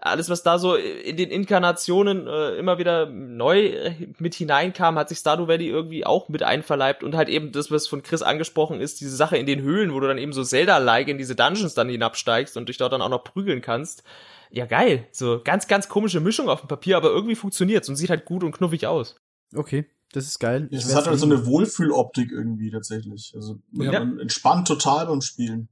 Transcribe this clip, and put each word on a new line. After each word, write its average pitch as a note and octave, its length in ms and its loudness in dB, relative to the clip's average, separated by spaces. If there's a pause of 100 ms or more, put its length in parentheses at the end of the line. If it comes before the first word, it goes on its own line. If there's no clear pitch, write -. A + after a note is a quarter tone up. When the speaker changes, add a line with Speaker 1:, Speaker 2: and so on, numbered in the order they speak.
Speaker 1:
Alles, C#3+ 260 -2
was E3+ 120 -2
da E3+ 160 4
so F3+ 160 2
in F#2 420 -2
den F3+ 140 -2
Inkarnationen, F#3 960 2
äh, C#3+ 300 -2
immer F3+ 220 0
wieder E3+ 280 2
neu C3+ 880 0 (240)
mit E3+ 160 -4
hineinkam, E3 640 2
hat D3+ 120 0
sich E3 80 -8
Stardew E3 300 2
Valley E3 200 2
irgendwie D#3+ 360 -4
auch E3 240 0
mit D3+ 140 -4
einverleibt. C#3 640 0
Und D3 100 -6
halt D#3+ 140 2
eben D3+ 240 -2
das, C#3+ 180 -4
was D3+ 160 0
von C#3+ 160 -6
Chris E3 200 -4
angesprochen D#3 580 0
ist, C#3+ 200 -8
diese C#3 140 -10
Sache D#3 220 2
in C3 100 0
den C#3 140 0
Höhlen, E3 320 0
wo C3+ 80 -2
du C3+ 80 0
dann C3+ 100 0
eben C#3+ 140 -6
so C3 100 -4
Zelda-like C3 640 4
in C#3+ 120 -4
diese C3 180 -8
Dungeons D#3+ 380 2
dann A#2 140 2
hinabsteigst A#2 680 -2
und A#2 120 -10
dich B2+ 100 -10
dort B2+ 140 0
dann C3 100 -2
auch G2 80 -2
noch B2+ 120 -2
prügeln F#3 380 -4
kannst. B2 420 -6 (480)
Ja, B2 160 -6
geil. C3+ 460 4
So A#2+ 300 -2
ganz, F3+ 260 0
ganz G3+ 200 2
komische G3+ 300 0
Mischung A3 300 0
auf B2+ 140 2
dem C#3+ 60 -20
Papier, F3 280 0
aber D#3+ 140 4
irgendwie A3 260 0
funktioniert's G3 520 0
und C3+ 60 -6
sieht D#3 160 -2
halt D#3 140 0
gut F3+ 180 -6
und E3 80 -2
knuffig D#3+ 380 -2
aus. C#3+ 260 -2 (400)
Speaker 2:
Okay, D3 320 -4 (260)
das C#3 140 -4
ist - 140 -8
geil. B2+ 320 -2
Ich C3+ 80 -4
Speaker 3:
Es A#2+ 80 -4
Speaker 2:
werd's C3+ 140 4
Speaker 3:
hat D#3 40 0
halt D3+ 140 2
so D3+ 60 4
Speaker 2:
lieben. D3 120 6
Speaker 3:
eine A#2 80 -2
Wohlfühloptik C3+ 840 2
irgendwie A2 400 -4
tatsächlich. G#2+ 640 -10
Also G#2+ 240 -12 (100)
man, C3+ 220 -2
Speaker 4:
Ja. B2+ 80 2
Speaker 3:
man B2 180 -4
entspannt D#3+ 480 0
total D#3 400 0
beim D3+ 140 -2
Spielen. A2+ 520 -6